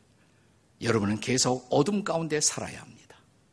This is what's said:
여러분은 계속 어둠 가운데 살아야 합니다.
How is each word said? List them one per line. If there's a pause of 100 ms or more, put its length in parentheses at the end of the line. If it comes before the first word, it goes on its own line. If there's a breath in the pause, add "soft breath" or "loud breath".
(840)
여러분은
계속
어둠
가운데
살아야
합니다. (360)